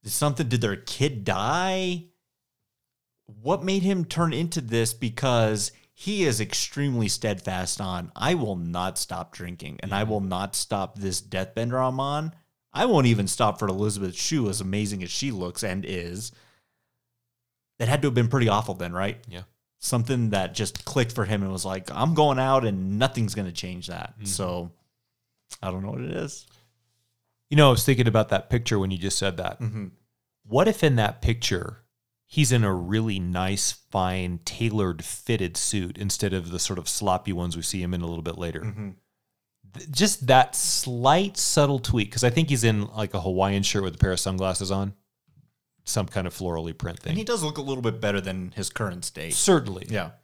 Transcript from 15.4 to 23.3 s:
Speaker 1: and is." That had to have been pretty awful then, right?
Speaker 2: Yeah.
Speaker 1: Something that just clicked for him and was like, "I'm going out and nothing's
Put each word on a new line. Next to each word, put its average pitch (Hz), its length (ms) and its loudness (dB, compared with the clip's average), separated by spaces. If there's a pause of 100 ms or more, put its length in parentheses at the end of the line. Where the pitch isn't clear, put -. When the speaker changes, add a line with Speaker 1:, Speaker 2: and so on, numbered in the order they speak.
Speaker 1:
and 95 220 -4
is." 92 460 -8 (1500)
That 117 80 0
had 139 140 2
to 147 60 2
have 127 80 2
been 117 120 4
pretty 120 220 4
awful 101 260 2
then, 87 180 -8
right? 101 340 -4
Speaker 2:
Yeah. 90 160 -12 (360)
Speaker 1:
Something 120 500 0
that 95 240 0
just - 320 -4
clicked 117 260 0
for 107 140 -2
him 98 180 0
and 95 80 -2
was 92 140 -4
like, 95 260 -6
"I'm 147 220 2
going 147 260 4
out 131 260 2
and 98 340 0
nothing's 120 360 0